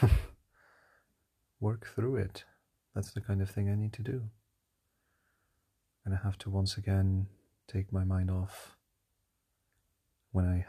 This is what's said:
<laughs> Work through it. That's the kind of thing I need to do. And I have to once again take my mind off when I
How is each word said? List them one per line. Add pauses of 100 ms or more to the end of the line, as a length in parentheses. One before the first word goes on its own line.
<laughs> (1500)
Work
through
it. (500)
That's
the
kind
of
thing
I
need
to
do. (1800)
And
I
have
to
once
again (400)
take
my
mind
off (1500)
when
I